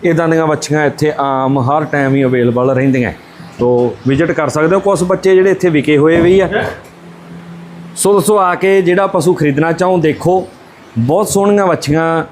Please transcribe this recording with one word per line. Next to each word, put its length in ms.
ਇਦਾਂ 240
ਦੀਆਂ 180
ਵੱਛੀਆਂ 400
ਇੱਥੇ 320
ਆਮ 400
ਹਰ 260
ਟਾਈਮ 300
ਹੀ 100
ਅਵੇਲੇਬਲ 460
ਰਹਿੰਦੀਆਂ, 420
ਤੋ 380
ਵਿਜ਼ਿਟ 240
ਕਰ 160
ਸਕਦੇ 260
ਹੋ। 60
ਕੁਛ 220
ਬੱਚੇ 320
ਜਿਹੜੇ 160
ਇੱਥੇ 180
ਵਿਕੇ 280
ਹੋਏ 240
ਵੀ 200
ਆ। 80
ਸੋ 160
ਦੋਸਤੋ, 260
ਆ 160
ਕੇ 280
ਜਿਹੜਾ 240
ਪਸ਼ੂ 280
ਖਰੀਦਣਾ 380
ਚਾਹੋ, 260
ਦੇਖੋ, 500
ਬਹੁਤ 300
ਸੋਹਣੀਆਂ 380
ਵੱਛੀਆਂ 640